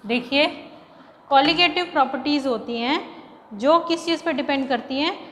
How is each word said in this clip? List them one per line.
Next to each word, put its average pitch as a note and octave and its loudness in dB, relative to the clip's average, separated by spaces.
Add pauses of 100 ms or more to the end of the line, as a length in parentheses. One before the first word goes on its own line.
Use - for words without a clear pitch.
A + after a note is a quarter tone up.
देखिए B3 0 (840)
colligative E4 4
properties C#4 0
होती A#3 -4
हैं C4 0 (540)
जो C#4 4
किस E4 -2
चीज़ E4 -2
पर E4+ -2
depend C4+ -2
करती C4 -4
हैं? D#4+ -2 (140)